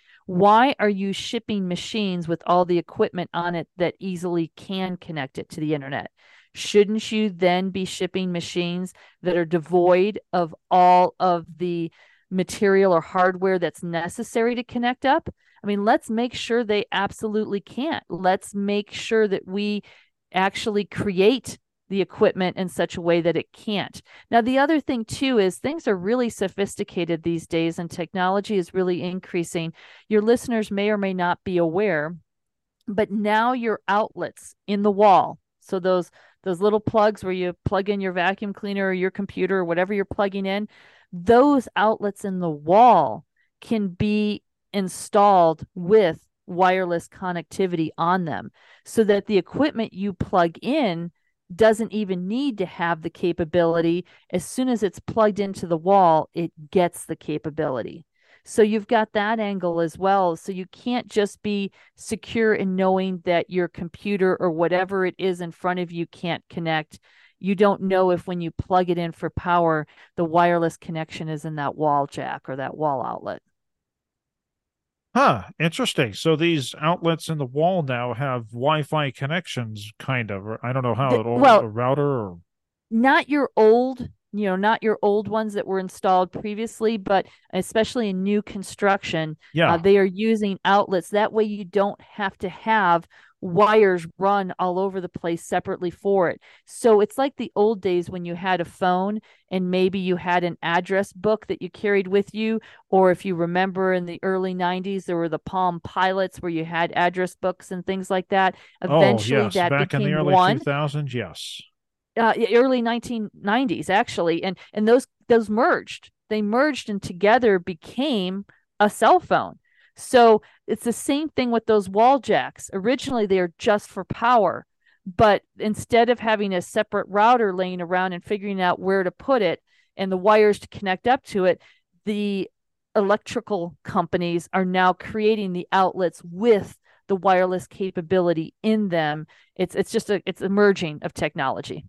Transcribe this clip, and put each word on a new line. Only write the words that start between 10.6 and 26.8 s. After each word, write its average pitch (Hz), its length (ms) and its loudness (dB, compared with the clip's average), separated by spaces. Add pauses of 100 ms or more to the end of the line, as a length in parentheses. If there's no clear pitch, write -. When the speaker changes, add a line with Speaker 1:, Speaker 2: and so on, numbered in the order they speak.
Speaker 1:
all 180 500 6
of 175 260 0 (120)
the 170 320 -4 (400)
material 196 600 2
or 165 80 4
hardware 185 580 0
that's 170 240 -6
necessary 185 720 -4
to 233 100 -6
connect 240 400 -4
up? 285 240 0 (340)
I - 40 -10
mean, 202 180 -2
let's 247 240 2
make 233 260 -4
sure 240 300 -2
they 208 280 0
absolutely 202 680 -4
can't. - 480 -8
Let's 185 460 -2
make 202 380 -4
sure 220 340 0
that 190 200 -4
we 208 360 -4 (500)
actually 202 520 -2
create 202 760 0 (320)
the 190 100 -2
equipment 185 560 0
in 190 120 -4
such 170 280 -4
a 190 40 -10
way 170 200 2
that 165 160 0
it - 160 -6
can't. - 480 -8 (300)
Now, 233 100 4
the 254 180 0
other 294 220 2
thing, 240 240 -4
too, 262 340 -2
is 190 200 2
things 311 280 -6
are 208 100 2
really 226 340 -2
sophisticated 185 920 -4